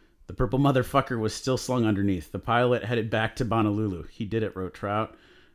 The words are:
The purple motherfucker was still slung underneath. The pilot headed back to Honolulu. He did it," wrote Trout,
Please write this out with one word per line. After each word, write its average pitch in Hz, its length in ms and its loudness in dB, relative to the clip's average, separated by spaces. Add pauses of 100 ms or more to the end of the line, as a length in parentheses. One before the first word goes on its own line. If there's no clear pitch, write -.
(280)
The - 60 -12
purple 127 240 0
motherfucker 131 640 2
was 110 160 -2
still 127 220 0
slung 123 280 0
underneath. 98 460 0
The 95 80 -6
pilot 120 440 2
headed 113 280 -2
back 110 240 -2
to 123 100 -2
Honolulu. 104 640 0
He - 160 -8
did 107 160 -2
it," 104 140 -4
wrote 92 180 -6
Trout, 104 420 -4 (400)